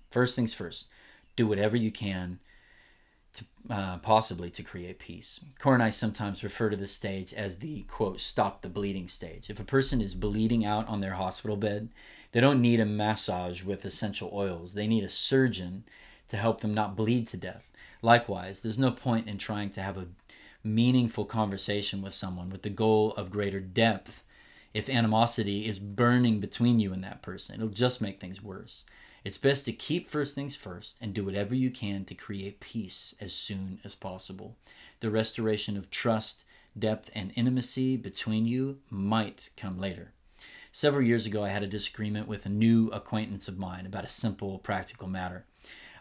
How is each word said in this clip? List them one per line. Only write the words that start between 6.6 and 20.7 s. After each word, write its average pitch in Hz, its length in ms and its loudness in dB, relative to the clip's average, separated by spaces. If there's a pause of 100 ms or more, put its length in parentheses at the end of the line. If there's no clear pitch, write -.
to 104 60 0
this 98 160 -4
stage 95 420 -4
as 98 260 -6
the, 143 240 -8
quote, - 360 -2
"stop - 420 -2
the 92 80 -10
bleeding" 98 380 -4
stage. 87 420 -12
If 104 100 -10
a 107 40 -8
person 135 380 2
is 98 120 -2
bleeding 110 520 2
out 107 220 0
on 107 120 -4
their 95 140 -2
hospital 95 420 -2
bed, 107 340 -2 (440)
they 120 80 6
don't 135 200 8
need 117 200 6
a 107 40 4
massage 101 800 0
with 95 220 -4
essential 98 480 -4
oils. 92 400 -4
They 104 120 -2
need 110 200 4
a 92 40 -6
surgeon 98 760 2 (420)
to 107 100 -4
help 110 220 2
them 107 140 -2
not 104 240 0
bleed 113 300 2
to - 100 -10
death. - 340 -12 (300)
Likewise, 101 580 2
there's 110 180 -4
no 127 140 4
point 117 360 0
in 104 100 -6
trying 104 340 -4
to 98 100 -8
have 95 160 -4
a 90 120 -10 (540)
meaningful 117 640 4